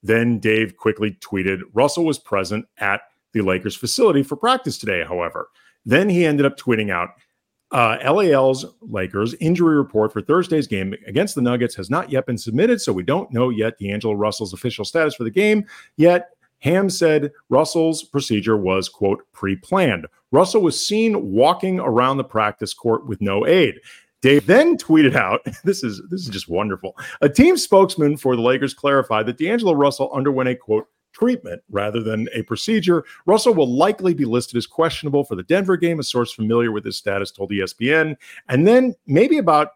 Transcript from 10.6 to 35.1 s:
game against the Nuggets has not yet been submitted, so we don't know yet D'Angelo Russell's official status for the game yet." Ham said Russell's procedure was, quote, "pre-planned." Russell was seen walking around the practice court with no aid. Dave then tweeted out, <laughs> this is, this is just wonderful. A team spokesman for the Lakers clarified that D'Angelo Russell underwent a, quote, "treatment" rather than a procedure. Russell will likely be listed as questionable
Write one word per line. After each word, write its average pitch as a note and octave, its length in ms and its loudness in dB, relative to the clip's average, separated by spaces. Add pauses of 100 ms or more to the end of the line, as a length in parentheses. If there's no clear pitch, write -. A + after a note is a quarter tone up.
game F#2+ 280 -4 (120)
against D#3+ 280 -2
the C#3 80 -2
Nuggets B2 320 -2
has G2 160 -10
not D#3+ 200 -4
yet C3 160 -2
been A#2+ 120 -6
submitted, F#3+ 420 0
so - 120 -4
we F#2 100 -4
don't D3 300 -2
know B2 180 0
yet A2 280 -4
D'Angelo G#2 360 -4
Russell's G#2 380 -4
official G#2+ 320 -8
status D#3 300 -2
for A#2+ 100 -8
the A2+ 60 -4
game G#3 340 2 (320)
yet." F3 340 4 (300)
Ham F#3+ 280 2
said D#3 420 2 (200)
Russell's D#3 540 2
procedure A2+ 520 -2
was, F#2+ 320 -2
quote, G2+ 340 -2 (100)
"pre-planned." G2 720 -2 (240)
Russell F3+ 320 4
was E3 220 0
seen G#3 480 -2
walking F3+ 480 2
around B2+ 360 0
the C3+ 80 -4
practice G#2+ 480 -4
court A2+ 340 -4
with G#2+ 140 -8
no G2+ 260 0
aid. D#3+ 340 2 (420)
Dave C#3 240 4
then D4+ 320 4
tweeted D4+ 360 4
out, G#2+ 280 0 (120)
<laughs> - 100 -20
this F#3+ 200 -2
is, G#2 240 -6
this F3+ 140 -8
is D3 60 -10
just G2 200 -10
wonderful. F#2+ 480 -4 (240)
A D3 80 4
team D4+ 300 4
spokesman F3+ 580 2
for C3 200 -2
the A#2 40 -2
Lakers C3+ 320 0
clarified C3 540 0
that B2 100 -6
D'Angelo G3 380 0
Russell C#3 400 0
underwent C3 340 -2
a, B2+ 80 -2
quote, G#2+ 320 -4 (240)
"treatment" A3 480 -4 (100)
rather G#2 320 -4
than A2 300 -4
a A#2 120 -6
procedure. F3 600 0 (220)
Russell A3 260 4
will D3+ 240 2
likely F#3 380 0
be C#3 100 -2
listed A#2+ 320 -2
as A#2 100 -4
questionable D3 580 -2